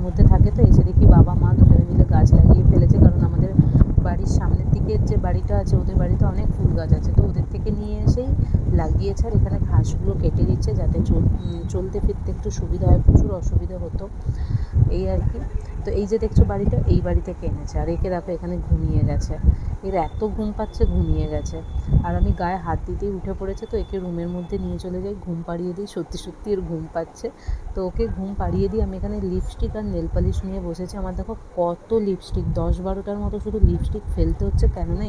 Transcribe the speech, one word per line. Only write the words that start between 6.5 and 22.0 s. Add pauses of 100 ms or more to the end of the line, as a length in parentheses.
ফুল
গাছ
আছে। (120)
ওদের
থেকে
নিয়ে
এসেই (500)
লাগিয়েছে,
আর
এখানে (120)
ঘাসগুলো (100)
কেটে
দিচ্ছে (100)
যাতে (100)
চল-, (140)
উম, (140)
চলতে
ফিরতে
একটু (100)
সুবিধা
হয়,
প্রচুর (100)
অসুবিধা
হতো (920)
এই (100)
আর (100)
কি। (460)
তো (120)
এই
যে
দেখছো
বাড়িটা, (160)
এই
বাড়ি
থেকে
এনেছে।
আর
একে
দেখো
এখানে (120)
ঘুমিয়ে
গেছে, (520)
এর (120)
এত (160)
ঘুম (100)
পাচ্ছে, (120)
ঘুমিয়ে
গেছে। (480)